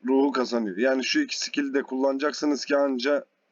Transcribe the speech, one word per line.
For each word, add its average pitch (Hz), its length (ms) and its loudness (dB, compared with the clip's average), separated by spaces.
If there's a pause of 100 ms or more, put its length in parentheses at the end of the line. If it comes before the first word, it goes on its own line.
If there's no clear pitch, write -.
ruhu 135 260 4
kazanıyor. 117 440 -2
Yani 131 280 2
şu 151 160 0
iki - 200 -4
skill'i 143 340 -4
de 135 80 2
kullanacaksınız 135 800 0
ki 143 120 0
anca 139 480 2 (280)